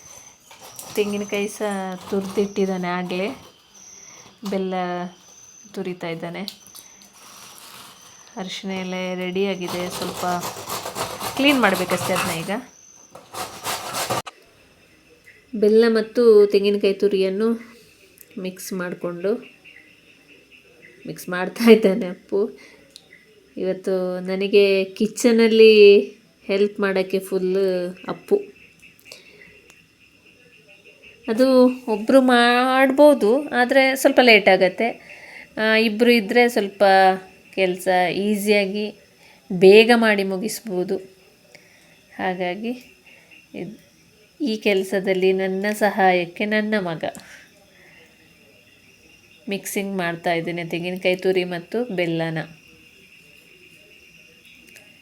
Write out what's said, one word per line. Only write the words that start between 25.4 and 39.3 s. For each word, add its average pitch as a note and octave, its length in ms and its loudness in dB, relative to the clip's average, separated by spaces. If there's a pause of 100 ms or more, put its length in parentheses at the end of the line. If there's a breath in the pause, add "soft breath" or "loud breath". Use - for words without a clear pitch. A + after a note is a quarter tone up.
ಹೆಲ್ಪ್ G3+ 340 -2
ಮಾಡೋಕ್ಕೆ F#3+ 400 -2
ಫುಲ್ F#3 760 -4 (120)
ಅಪ್ಪು. E3+ 280 -4 (3000 loud breath)
ಅದು B3+ 380 4
ಒಬ್ರು A#3+ 560 2
ಮಾಡ್ಬೋದು, B3+ 1300 2
ಆದ್ರೆ C4 480 2
ಸ್ವಲ್ಪ C#4 280 2
ಲೇಟ್ G#3+ 260 6
ಆಗತ್ತೆ. F#3 640 0 (440 loud breath)
ಆ, A3 180 0
ಇಬ್ರು A3+ 360 2
ಇದ್ರೆ A#3+ 380 4
ಸ್ವಲ್ಪ G3+ 340 -2 (720)
ಕೆಲ್ಸ F#3 340 -2 (240)
ಈಸಿಯಾಗಿ G#3 840 -2 (580 soft breath)